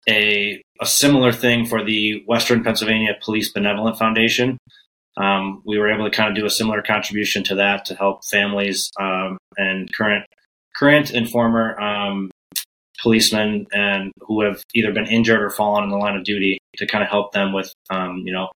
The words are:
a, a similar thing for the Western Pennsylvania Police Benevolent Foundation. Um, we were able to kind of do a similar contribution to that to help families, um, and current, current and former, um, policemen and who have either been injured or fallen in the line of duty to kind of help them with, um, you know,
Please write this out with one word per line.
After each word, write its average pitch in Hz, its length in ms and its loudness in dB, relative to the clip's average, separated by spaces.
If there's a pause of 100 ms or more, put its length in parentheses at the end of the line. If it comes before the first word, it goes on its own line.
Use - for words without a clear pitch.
a, 104 540 0 (200)
a - 40 -4
similar 135 460 4
thing 120 340 0
for 110 180 -4
the 107 440 -2
Western 117 360 2
Pennsylvania 110 580 0
Police 107 300 -2
Benevolent 104 460 -2
Foundation. 113 600 2 (580)
Um, 98 500 -2
we 104 120 -2
were 104 160 2
able 107 160 -2
to - 60 -4
kind 107 140 2
of 101 60 -2
do 107 100 -2
a 101 40 0
similar 107 320 0
contribution 104 640 -2
to 98 100 -2
that 101 300 0
to 95 100 -10
help 98 300 -2
families, 101 640 0 (100)
um, 95 380 -4 (200)
and 95 380 -4
current, 104 300 0 (500)
current 147 360 4
and 117 180 0
former, 113 500 0
um, 101 520 -4 (720)
policemen 107 720 2
and 98 400 -2 (100)
who 107 200 -2
have 101 220 -2 (100)
either 107 180 2
been 110 140 -2
injured 113 360 4
or 101 80 0
fallen 104 340 0
in 101 60 -4
the 101 80 -2
line 101 200 -2
of 92 60 -8
duty 98 340 0 (200)
to 101 100 -6
kind 104 160 0
of 92 60 -4
help 104 220 0
them 98 220 0
with, 95 200 -4 (160)
um, 92 360 -4
you 92 80 -6
know, 92 240 -4